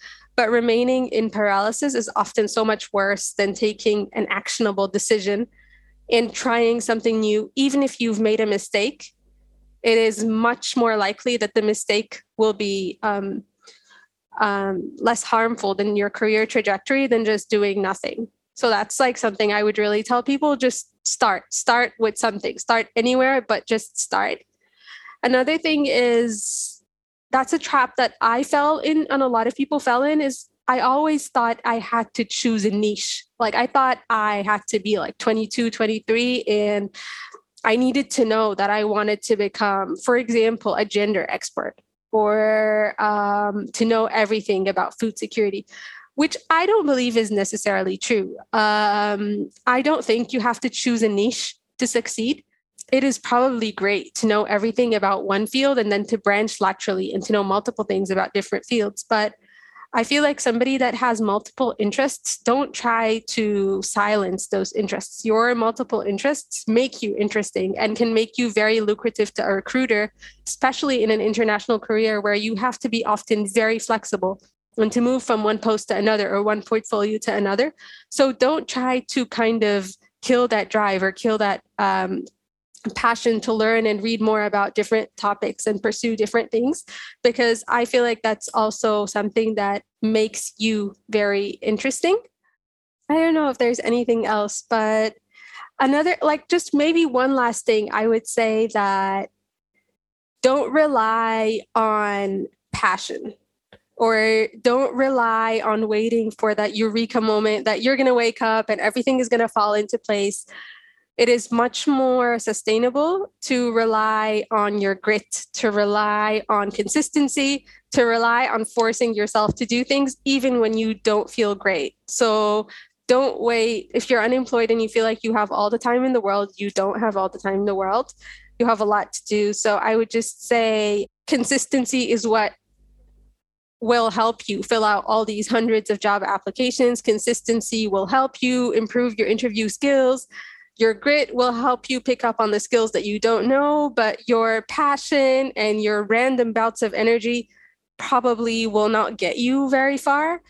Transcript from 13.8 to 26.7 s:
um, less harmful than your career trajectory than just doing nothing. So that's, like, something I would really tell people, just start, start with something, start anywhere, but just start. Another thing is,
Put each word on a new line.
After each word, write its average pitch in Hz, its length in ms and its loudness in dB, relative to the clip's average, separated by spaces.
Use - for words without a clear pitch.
um, 196 600 -2
less 233 240 0
harmful 226 500 0
than 208 220 -2
your 202 160 0
career 214 340 0
trajectory 220 600 0
than 226 180 2
just 214 240 -2
doing 202 320 0
nothing. 196 460 -4
So - 160 0
that's, 208 300 0
like, 254 180 2
something 208 340 0
I 208 120 0
would 208 160 0
really 208 240 0
tell 247 180 0
people, 277 340 0
just 247 360 -2
start, - 480 0
start 240 460 0
with 220 220 -2
something, 202 400 -4
start 226 360 0
anywhere, 254 460 2
but - 240 -2
just - 340 -4
start. - 400 -2
Another 254 340 2
thing 311 300 0
is, 233 960 0